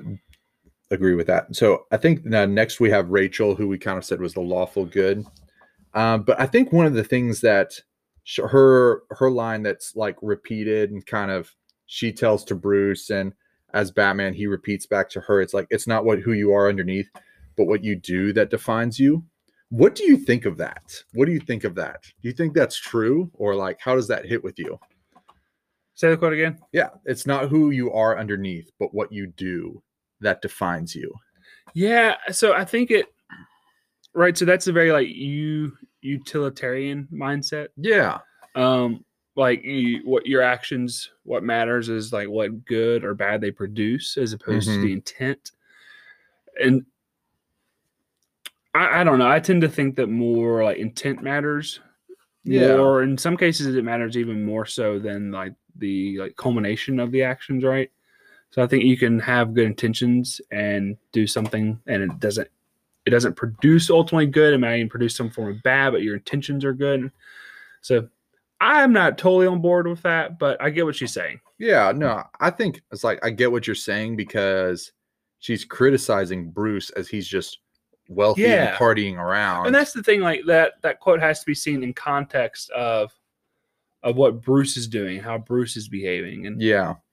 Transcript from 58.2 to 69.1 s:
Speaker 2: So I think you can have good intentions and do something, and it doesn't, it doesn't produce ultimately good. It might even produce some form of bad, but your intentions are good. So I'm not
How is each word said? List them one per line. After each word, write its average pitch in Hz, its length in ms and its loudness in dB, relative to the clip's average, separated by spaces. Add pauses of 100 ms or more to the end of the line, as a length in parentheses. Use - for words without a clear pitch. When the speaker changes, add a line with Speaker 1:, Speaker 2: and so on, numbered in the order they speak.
Speaker 2:
So 127 120 0
I 120 40 2
think 127 160 2
you 127 140 6
can 117 220 2
have 117 340 0
good 117 120 4
intentions 120 760 -2 (100)
and 104 460 -4 (140)
do 110 160 2
something, 110 600 -2
and 101 160 -2
it 92 160 -6
doesn't, 104 300 -4 (560)
it - 60 2
doesn't 120 240 2
produce 156 540 4
ultimately 165 360 4
good. 151 280 6
It 139 40 4
might 120 180 2
even 117 140 -2
produce 117 260 -2
some 117 140 -6
form 107 220 -8
of 107 120 -12
bad, 135 280 2
but 113 100 0
your 104 140 -4
intentions 139 500 -6
are 139 80 0
good. 135 380 -2 (720)
So 117 280 0 (520)
I'm 277 300 6
not 185 260 4